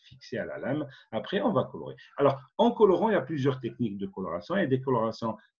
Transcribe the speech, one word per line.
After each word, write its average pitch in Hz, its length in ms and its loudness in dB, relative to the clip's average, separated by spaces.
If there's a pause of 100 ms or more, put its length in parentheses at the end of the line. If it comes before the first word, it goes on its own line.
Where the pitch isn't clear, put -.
fixées - 360 -12
à 87 80 -4
la - 120 -10
lame. 147 300 -4 (240)
Après, 185 280 -4
on 240 120 0
va 131 120 2
colorer. - 300 -12 (220)
Alors, 135 240 2 (180)
en 233 140 6
colorant, 202 380 6
il - 20 2
y 185 40 4
a 156 40 2
plusieurs 135 400 -2
techniques 110 380 -4
de 98 80 -6
coloration. 92 500 -6
Il 202 40 2
y 180 40 2
a - 20 -2
des 131 140 2
colorations 113 560 -2 (240)